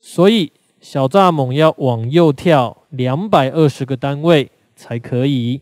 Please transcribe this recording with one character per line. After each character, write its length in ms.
所 280
以 220
小 260
蚱 240
蜢 220
要 260
往 320
右 220
跳 560
两 420
百 200
二 180
十 180
个 100
单 240
位 300
才 240
可 280
以。 360